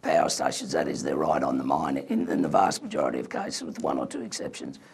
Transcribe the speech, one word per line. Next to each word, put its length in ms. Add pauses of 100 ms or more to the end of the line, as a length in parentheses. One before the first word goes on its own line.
power 260
stations. 440
That 160
is, 140
they're 140
right 260
on 140
the 80
mine 320
in, 320
in 140
the 60
vast 340
majority 380
of 100
cases, 320
with 160
one 180
or 100
two 160
exceptions, 580 (140)